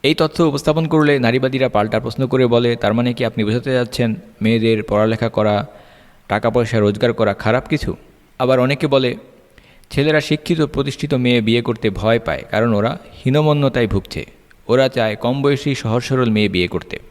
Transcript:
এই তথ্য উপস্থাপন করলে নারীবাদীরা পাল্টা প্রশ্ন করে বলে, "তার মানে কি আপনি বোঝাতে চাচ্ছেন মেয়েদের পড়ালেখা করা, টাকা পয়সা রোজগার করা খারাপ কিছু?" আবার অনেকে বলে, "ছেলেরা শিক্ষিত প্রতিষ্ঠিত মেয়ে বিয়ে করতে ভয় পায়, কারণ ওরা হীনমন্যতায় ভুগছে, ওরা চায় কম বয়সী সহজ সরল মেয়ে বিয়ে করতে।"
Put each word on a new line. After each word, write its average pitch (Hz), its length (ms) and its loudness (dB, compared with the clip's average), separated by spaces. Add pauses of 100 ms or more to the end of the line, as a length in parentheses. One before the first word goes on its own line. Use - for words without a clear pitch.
এই 151 120 2
তথ্য 160 280 0
উপস্থাপন 156 440 0
করলে 147 320 2
নারীবাদীরা 127 500 0
পাল্টা 110 320 0
প্রশ্ন 127 260 -4
করে 127 200 2
বলে, 117 300 2
"তার 107 180 0
মানে 120 180 0
কি 117 120 -4
আপনি 110 200 -2
বোঝাতে 120 280 -2
চাচ্ছেন 120 420 -2 (280)
মেয়েদের 113 400 2
পড়ালেখা 110 460 0
করা, 104 380 0 (640)
টাকা 107 220 0
পয়সা 117 300 0
রোজগার 104 320 2
করা 104 220 0
খারাপ 117 340 -2
কিছু?" - 280 -4 (420)
আবার 131 220 2
অনেকে 139 260 0
বলে, 131 300 2 (720)
"ছেলেরা 151 300 2
শিক্ষিত 156 400 -2
প্রতিষ্ঠিত 139 540 -2
মেয়ে 123 260 2
বিয়ে 117 220 2
করতে 113 280 -2
ভয় 107 280 0
পায়, 71 320 -4
কারণ 113 240 0
ওরা 107 240 -2 (280)
হীনমন্যতায় 143 600 2
ভুগছে, 101 400 -4 (420)
ওরা 131 200 2
চায় 110 280 -2
কম 131 260 -2
বয়সী 139 320 0
সহজ 117 280 -2
সরল 127 280 0
মেয়ে 107 180 2
বিয়ে 87 200 0
করতে।" - 300 -8 (120)